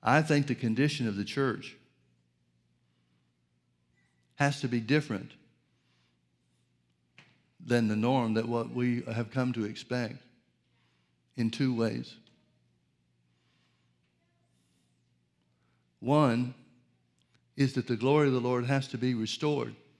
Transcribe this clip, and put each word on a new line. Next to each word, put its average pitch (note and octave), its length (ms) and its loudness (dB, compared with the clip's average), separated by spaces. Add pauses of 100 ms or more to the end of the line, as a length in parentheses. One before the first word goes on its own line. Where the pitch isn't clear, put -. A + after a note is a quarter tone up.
I C3 180 6
think D3 280 2
the C3 60 0
condition B2+ 540 0
of G2+ 80 -2
the G2+ 80 -2
church A#2+ 520 -4 (2500)
has C#3+ 260 0
to C3 80 -2
be A#2+ 120 0
different A#2+ 500 -2 (2250)
than A#2+ 240 2
the G#2+ 80 0
norm, A#2 380 2
that A2+ 120 0
what A#2 240 -4
we B2 400 -2
have A2+ 200 -4
come B2+ 240 -2
to A2+ 100 -2
expect, A#2+ 520 -6 (1200)
in A2+ 160 -2
two C3 200 0
ways. A#2 440 -4 (3750)
One B2 520 4 (1040)
is C3+ 180 2
that B2 120 -2
the B2 80 0
glory C#3 320 4
of C3+ 60 2
the B2+ 80 0
Lord B2 240 -2
has C3+ 240 0
to B2+ 100 -8
be B2+ 160 0
restored. A#2 600 -4 (240)